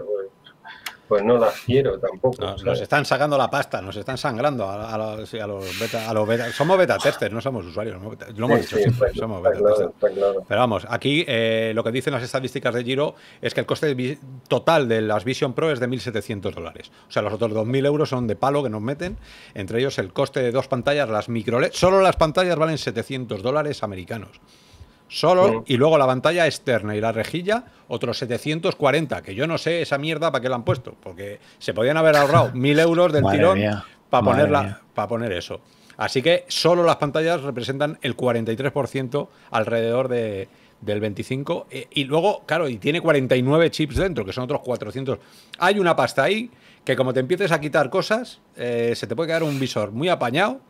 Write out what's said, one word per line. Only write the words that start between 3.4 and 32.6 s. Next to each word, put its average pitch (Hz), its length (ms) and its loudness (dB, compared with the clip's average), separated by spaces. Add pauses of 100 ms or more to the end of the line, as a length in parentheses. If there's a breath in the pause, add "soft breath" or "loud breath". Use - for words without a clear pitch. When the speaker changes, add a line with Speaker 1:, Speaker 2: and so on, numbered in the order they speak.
Speaker 2:
pasta, 135 320 -4
nos 95 160 -10
están 117 200 -8
sangrando 127 480 -2
a, 104 300 -8
a - 20 -4
los, 107 360 -6
a 110 120 -8
los 98 340 -8
beta, 113 300 -4
a 113 40 -2
los 107 140 2
beta. 117 240 0
Somos 160 260 2
beta 139 200 4
testers, 123 340 0
no 113 100 -6
somos 120 260 -6
usuarios, 104 300 -8
somos 101 200 -12
beta, - 180 -16
lo 110 120 -2
hemos 240 120 6
Speaker 1:
Sí, - 40 -2
Speaker 2:
dicho - 140 -6
Speaker 1:
sí, - 60 4
Speaker 2:
siempre, - 260 2
Speaker 1:
está, - 100 -6
Speaker 2:
somos 110 200 -4
Speaker 1:
está 90 100 2
Speaker 2:
beta 98 120 2
Speaker 1:
claro, 104 140 6
Speaker 2:
testers. - 200 0
Speaker 1:
está 104 140 0
claro. 98 380 -2
Speaker 2:
Pero 101 140 2
vamos, 101 280 0
aquí, 139 380 0
eh, 113 480 0
lo 113 80 0
que 113 80 -2
dicen 131 220 -2
las 123 100 -4
estadísticas 127 500 -4
de 123 120 -4
Giro 135 300 -2 (260 loud breath)
es - 120 -4
que - 60 -2
el 120 80 -2
coste 143 260 -2
vi-, 127 240 -4 (300)
total 147 400 4
de 113 140 2
las 107 220 0
Vision 127 300 -2
Pro 156 180 0
es 127 100 -2
de 123 60 0
mil 123 120 -4
setecientos 104 560 -6
dólares. 82 340 -14 (180 soft breath)
O - 40 -20
sea, 117 100 0
los 104 120 -2
otros 107 200 -2
dos 110 140 0
mil 135 180 2
euros 147 240 0
son 127 160 -2
de 101 120 -2
palo 143 260 2
que 127 60 -4
nos 107 120 -6
meten, 151 360 -6 (360 loud breath)
entre 107 260 -4
ellos 131 200 -2
el 95 140 -6
coste 139 280 -2
de 123 100 0
dos 127 160 0
pantallas, 135 420 0
las 107 200 -2
micro 117 300 0
led, 165 140 0
solo 190 280 6
las 180 140 6
pantallas 175 420 2
valen 156 220 0
setecientos 113 640 -6
dólares 147 400 -2
americanos. 101 560 -10 (720 soft breath)
Solo, 185 500 4
Speaker 1:
Mm. 160 80 -10
Speaker 2:
y 127 100 4
luego 151 220 6
la 131 80 4
pantalla 151 400 2
externa 107 480 -2
y 107 60 0
la 113 100 2
rejilla, 175 540 -2 (220 soft breath)
otros 120 300 -4
setecientos 151 580 -4
cuarenta, 139 460 0
que 98 140 -14
yo 127 100 -2
no 165 140 -2
sé 165 240 -2
esa 139 160 -2
mierda 156 320 -2
para 131 100 0
qué 127 80 -2
la 127 60 0
han 120 80 -4
puesto, 113 400 -4
porque 101 360 -12 (200 soft breath)
se - 140 -4
podían 131 240 2
haber 160 180 6
ahorrado 135 360 6
Speaker 3:
<laughs> - 40 -8
Speaker 2:
mil 139 240 4